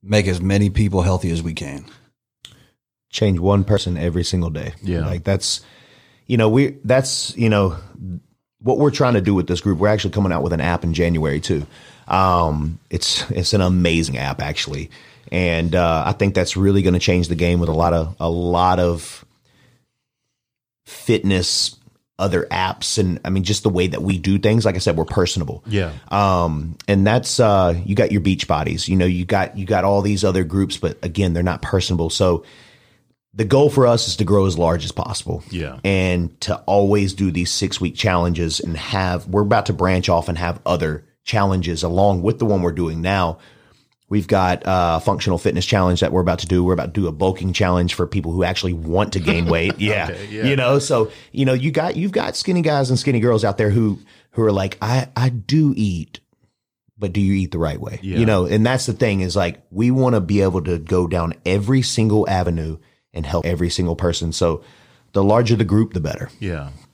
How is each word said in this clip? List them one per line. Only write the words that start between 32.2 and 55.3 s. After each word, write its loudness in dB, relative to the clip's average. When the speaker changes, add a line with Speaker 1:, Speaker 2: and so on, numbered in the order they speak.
Speaker 2:
the -2
goal 4
for 4
us 2
is -4
to 0
grow 4
as 0
large 0
as -8
possible. -6
Speaker 3:
Yeah. -8
Speaker 2:
And 0
to -4
always 2
do 0
these -2
six-week -4
challenges 0
and -6
have, -4
we're 2
about 2
to 0
branch 0
off 2
and -4
have -4
other -2
challenges -2
along 2
with 0
the 0
one 2
we're 2
doing -4
now. 0
We've 0
got 0
a 0
functional -2
fitness -2
challenge 2
that 0
we're 2
about 0
to -8
do. 2
We're 2
about -4
to -2
do 0
a -4
bulking -2
challenge 0
for -2
people -4
who 0
actually -2
want -2
to -2
gain 0
weight. 0
Speaker 3:
<laughs> -20
Speaker 2:
Yeah. -2
Speaker 3:
Okay, -10
yeah. -6
Speaker 2:
You 2
know, 2
so, 0
you 0
know, 2
you 0
got, -2
you've -4
got -2
skinny 0
guys 0
and 2
skinny 0
girls 2
out 0
there 2
who, 2
who -2
are 4
like, -2
"I, -2
I 2
do 0